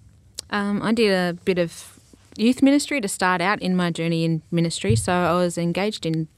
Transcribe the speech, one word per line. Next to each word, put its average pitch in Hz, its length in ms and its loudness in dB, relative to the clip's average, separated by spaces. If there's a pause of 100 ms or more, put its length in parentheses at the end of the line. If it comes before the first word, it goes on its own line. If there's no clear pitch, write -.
(520)
Um, 202 320 -2
I 214 100 0
did 220 180 2
a 180 220 2 (120)
bit 185 120 0
of - 420 -6 (380)
youth 240 240 2
ministry 285 400 4
to 196 60 -2
start 180 340 0
out 202 200 0
in 185 140 0
my 180 160 0
journey 165 320 -2
in 165 180 0 (100)
ministry. 170 440 0
So 196 160 0
I 175 220 2
was 175 240 0
engaged 175 480 -2
in 160 220 -2 (100)